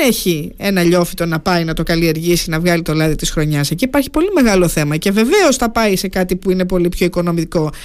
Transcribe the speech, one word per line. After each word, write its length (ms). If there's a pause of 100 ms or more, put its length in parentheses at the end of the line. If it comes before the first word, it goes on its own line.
έχει 500
ένα 260
λιόφυτο 440
να 140
πάει 240
να 100
το 80
καλλιεργήσει, 680
να 100
βγάλει 220
το 100
λάδι 220
της 160
χρονιάς, 400
εκεί 140
υπάρχει 260
πολύ 240
μεγάλο 340
θέμα 280
και 140
βεβαίως 460
θα 140
πάει 260
σε 120
κάτι 280
που 140
είναι 160
πολύ 220
πιο 180
οικονομικό. 640 (140)